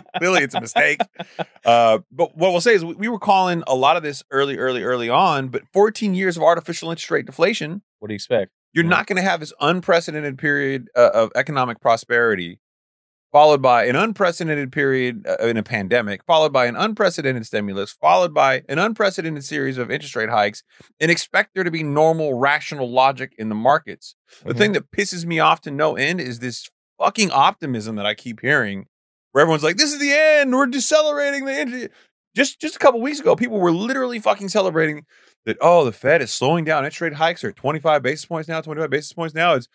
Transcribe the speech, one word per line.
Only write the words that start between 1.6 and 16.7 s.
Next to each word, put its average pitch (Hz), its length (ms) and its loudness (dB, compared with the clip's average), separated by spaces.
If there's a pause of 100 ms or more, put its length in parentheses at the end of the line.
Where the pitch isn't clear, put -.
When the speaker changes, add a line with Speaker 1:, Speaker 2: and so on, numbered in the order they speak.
Speaker 1:
Uh, 117 360 6 (100)
but 156 260 -2
what 180 160 2
we'll 175 80 0
say 226 140 4
is 175 100 2
we, 170 120 -10
we 202 120 -6
were 233 100 -6
calling 185 480 2
a 135 80 2
lot 135 220 4
of 170 60 -4
this 143 280 -10
early, 139 280 -2
early, 127 260 -2
early 120 240 -2
on, 139 400 2
but 127 140 -6 (100)
fourteen 208 420 0
years 185 220 -2
of 160 60 -4
artificial 165 480 0
interest 165 200 -8
rate 151 140 -2
deflation. 185 560 -2 (200)
Speaker 2:
What 107 80 -14
do 107 40 -8
you 104 40 -8
expect? 101 360 -2 (220)
Speaker 1:
You're 165 100 2
Speaker 2:
Yeah. 165 60 0
Speaker 1:
not 170 160 0
gonna 185 160 -2
have 180 180 -2
this 151 200 -14
unprecedented 151 800 0
period, 139 580 -2
uh, 120 180 8
of 113 200 2
economic 131 460 -2
prosperity, 113 800 0 (720)
followed 147 320 6
by 123 240 4
an 123 100 0
unprecedented 170 760 -2
period, 131 540 -2
uh, 92 200 -2
in 117 120 0
a 107 40 -4
pandemic, 104 640 -2
followed 156 300 2
by 127 120 4
an 120 100 -2